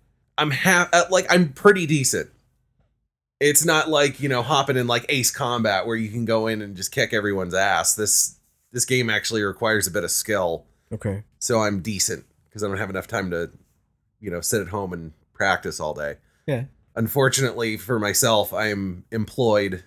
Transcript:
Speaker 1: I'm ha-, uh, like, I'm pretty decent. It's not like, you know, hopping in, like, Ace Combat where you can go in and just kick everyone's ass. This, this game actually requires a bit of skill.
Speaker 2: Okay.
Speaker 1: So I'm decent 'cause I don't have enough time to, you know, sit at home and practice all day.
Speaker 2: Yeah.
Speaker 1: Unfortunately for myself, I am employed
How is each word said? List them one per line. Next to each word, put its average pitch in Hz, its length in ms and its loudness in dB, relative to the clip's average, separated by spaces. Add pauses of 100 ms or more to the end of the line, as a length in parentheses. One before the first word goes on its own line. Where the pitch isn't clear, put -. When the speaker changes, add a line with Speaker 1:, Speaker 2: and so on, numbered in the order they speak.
(380)
Speaker 1:
I'm 151 140 2
ha-, 175 420 2
uh, 170 160 6
like, 185 200 4
I'm 175 240 6
pretty 196 320 6
decent. 135 440 0 (1080)
It's 143 260 4
not 156 240 2
like, 147 300 2
you 135 100 -2
know, 123 120 0
hopping 135 360 2
in, 123 100 0
like, 120 220 0
Ace 131 220 0
Combat 113 540 0
where 113 100 -2
you 113 140 -4
can 117 160 -4
go 110 220 0
in 110 140 -2
and 101 140 -12
just 92 160 -8
kick 120 220 -2
everyone's 98 400 -2
ass. 92 420 2
This, - 420 0 (340)
this 120 140 -4
game 127 240 0
actually 107 340 -2
requires 104 440 0
a 90 40 -6
bit 95 120 -6
of 82 80 -4
skill. 92 540 -2 (260)
Speaker 2:
Okay. 107 320 -6 (160)
Speaker 1:
So 117 220 0
I'm 101 200 -2
decent 90 440 -4 (260)
'cause 104 120 -8
I 104 40 -2
don't 95 100 -4
have 101 120 -6
enough 95 180 -6
time 95 240 -4
to, 85 200 -4 (680)
you 104 120 -10
know, 87 100 -6
sit 110 200 -2
at 87 80 -8
home 98 240 -6
and 82 200 -12 (200)
practice 95 460 -2
all 76 140 -4
day. 73 220 -8 (320)
Speaker 2:
Yeah. 131 160 -2 (320)
Speaker 1:
Unfortunately 117 840 0
for 120 220 -4
myself, 104 540 2
I 107 140 -2
am 98 440 -4
employed 104 760 0